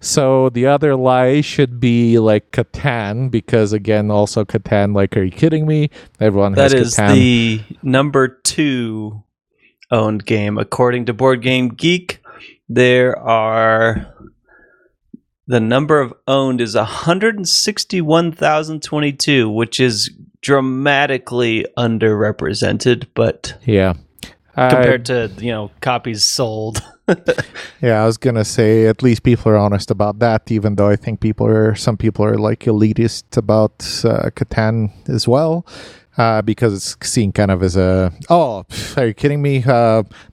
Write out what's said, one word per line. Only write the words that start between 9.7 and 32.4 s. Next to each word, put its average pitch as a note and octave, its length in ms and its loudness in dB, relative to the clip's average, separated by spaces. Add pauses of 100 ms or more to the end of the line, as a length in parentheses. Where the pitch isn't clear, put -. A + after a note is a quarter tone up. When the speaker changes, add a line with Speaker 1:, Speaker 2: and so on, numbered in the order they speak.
Speaker 2:
owned G#2+ 340 0
game. G#2 340 -2
According B2 480 -2
to B2 60 -2
Board B2+ 300 0
Game B2+ 280 0
Geek, F3 520 -4 (460)
there B2 500 2
are, A2+ 880 0 (1400)
the B2 140 2
number C#3 400 2
of B2 140 -4 (140)
owned C3+ 320 0
is A2 140 -4
a A2 100 0
hundred F#3+ 520 -2
and F#3 120 -8
sixty-one E3+ 840 -2
thousand D#3 500 -2
twenty-two, C#3+ 680 0
which A2 300 -4
is A2+ 300 0 (320)
dramatically C3 1200 0 (120)
underrepresented, G#2+ 1400 0
but - 500 -2
Speaker 1:
Yeah. F#2+ 300 2 (640)
I B2+ 120 2
Speaker 2:
compared B2+ 360 2
to, A#2 320 -2
you A#2 140 -6
know, G#2+ 180 -8 (100)
copies A#2 440 -4
sold. A2 580 -4 (260)
<laughs> F3+ 60 2 (680)
Speaker 1:
Yeah, A2+ 200 2
I A2 40 4
was A2+ 100 0
gonna A2+ 280 0
say A2 440 2
at A2 140 -2
least A#2+ 200 2
people A2+ 300 2
are G#2+ 40 6
honest G2+ 360 0
about G#2 280 -2
that, A2+ 300 0
even G#2+ 260 -2
though G2+ 120 2
I G#2 80 4
think A2 240 -6
people A2 260 -2
are, A2 300 2
some A2+ 200 -2
people G#2+ 280 -2
are, G#2+ 140 0
like, G#2+ 220 -2